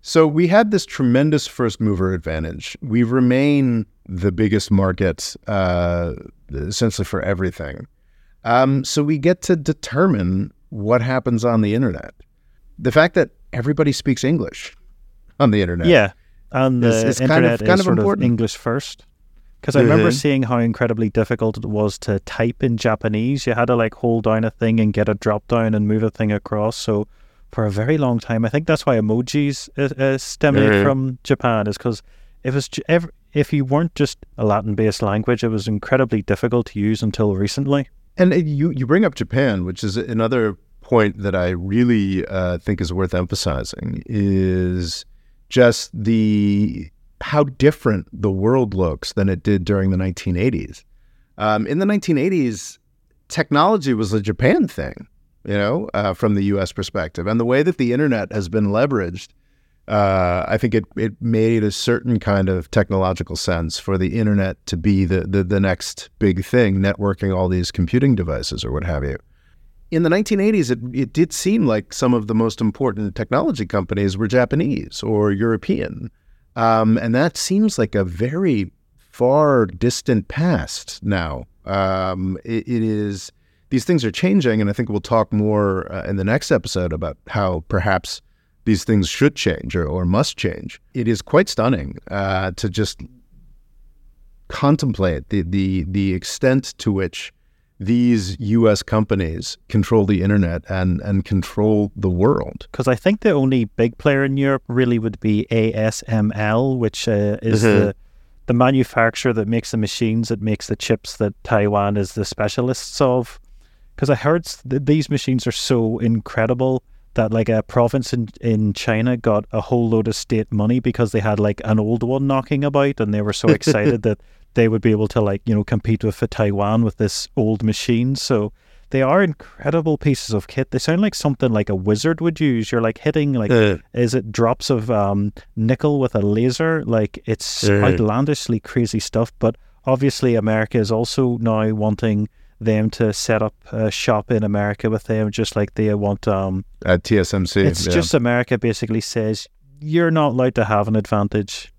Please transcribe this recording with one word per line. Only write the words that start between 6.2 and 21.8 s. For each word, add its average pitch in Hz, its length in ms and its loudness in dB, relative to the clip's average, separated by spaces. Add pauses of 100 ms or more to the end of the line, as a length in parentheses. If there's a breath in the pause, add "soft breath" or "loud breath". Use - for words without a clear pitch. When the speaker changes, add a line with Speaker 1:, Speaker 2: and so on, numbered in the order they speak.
Speaker 1:
essentially 95 560 -4
for 92 160 -6
everything. 90 640 -6 (580)
Um, 131 400 2
so - 180 -2
we 151 140 0
get 170 260 0
to - 140 0
determine 123 960 0 (160)
what 113 320 0
happens 123 420 -2
on 117 200 2
the 104 120 0
internet. 113 400 -4 (640)
The 123 140 -2
fact 160 220 4
that 156 160 2 (240)
everybody 143 380 0
speaks - 320 -2
English 135 520 -4 (640)
on 127 120 6
the 104 100 2
internet 87 240 -2
Speaker 2:
Yeah, 120 260 6 (400)
and 131 320 2
Speaker 1:
is, 113 180 4
Speaker 2:
the 113 60 2
Speaker 1:
is - 120 0
kind 131 100 2
of, 156 60 4 (160)
Speaker 2:
internet 113 80 -2
Speaker 1:
kind 110 100 2
Speaker 2:
is 190 100 6
Speaker 1:
of 185 40 2
Speaker 2:
sort 117 140 2
of 107 40 2
Speaker 1:
important. 104 240 0
Speaker 2:
English 113 300 0
first. - 500 -6 (560)
'Cause - 140 0
I 131 40 8
remember 110 280 6
Speaker 1:
Mm-hmm. 123 100 0
Speaker 2:
seeing 139 240 2
how 120 160 0
incredibly 113 500 0
difficult 110 480 0
it 110 80 -10
was 107 360 -2